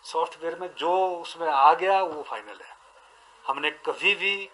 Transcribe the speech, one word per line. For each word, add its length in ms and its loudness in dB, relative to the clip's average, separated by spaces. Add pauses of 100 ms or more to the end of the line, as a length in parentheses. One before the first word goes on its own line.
सॉफ्टवेयर 580 -6
में 160 -10
जो 160 0 (240)
उसमें 300 -8
आ 260 8
गया, 280 2
वो 220 -4
फाइनल 360 -12
है। 140 -20 (720)
हमने 260 -2 (140)
कभी 300 0
भी 200 -2 (180)